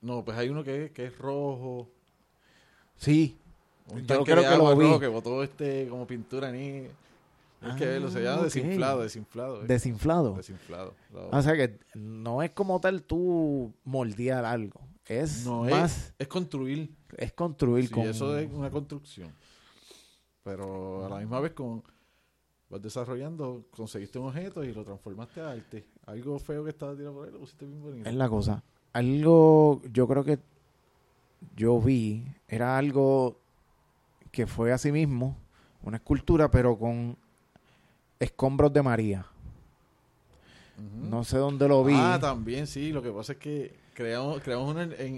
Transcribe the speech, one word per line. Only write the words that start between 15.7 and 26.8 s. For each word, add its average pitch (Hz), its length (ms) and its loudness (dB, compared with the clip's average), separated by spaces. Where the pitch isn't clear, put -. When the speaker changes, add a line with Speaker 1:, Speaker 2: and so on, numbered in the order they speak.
Speaker 1:
es, - 100 -20
es 143 100 -6
construir. 151 640 -6
Speaker 2:
es - 160 -8
construir 127 540 0
Speaker 1:
Sí, - 60 -10
Speaker 2:
con 113 140 0
Speaker 1:
eso 135 300 -2
es 151 140 -4
una 139 200 -6
construcción. 139 600 -10
Pero 95 600 -10
a 98 40 -8
la 98 100 -8
misma 110 200 -6
vez 156 120 -4
con, 117 320 -10
vas 98 120 -12
desarrollando, 127 880 -8
conseguiste 107 480 -12
un 127 120 -8
objeto 170 340 -10
y 123 100 -8
lo 107 100 -10
transformaste 98 580 -14
a 156 100 -10
arte. 110 340 -14
Algo 123 320 -10
feo 151 240 -8
que 156 80 -8
estaba 143 240 -12